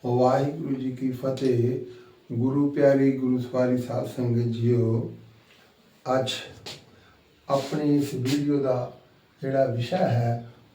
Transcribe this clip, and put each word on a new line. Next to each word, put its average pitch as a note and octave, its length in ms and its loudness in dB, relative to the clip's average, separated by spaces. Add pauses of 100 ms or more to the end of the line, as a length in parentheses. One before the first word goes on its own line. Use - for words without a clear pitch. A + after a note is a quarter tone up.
ਵਾਹਿਗੁਰੂ C#3 680 2
ਜੀ B2+ 160 -6
ਕੀ C3 200 -4
ਫਤਿਹ। B2 680 0 (520)
ਗੁਰੂ C3 380 0
ਪਿਆਰੀ, C#3 420 4
ਗੁਰੂ B2+ 260 0
ਸਵਾਰੀ B2+ 400 0
ਸਾਧ A#2+ 280 -4
ਸੰਗਤ A#2+ 360 0
ਜੀਓ, A#2 720 0 (1040)
ਅੱਜ B2 120 -2 (1200)
ਆਪਣੀ D3 460 0
ਇਸ C#3+ 180 0
ਵੀਡੀਓ C#3+ 460 0
ਦਾ B2+ 340 -2 (480)
ਜਿਹੜਾ C3+ 240 2
ਵਿਸ਼ਾ A#2+ 320 -2
ਹੈ, A#2+ 540 0 (240)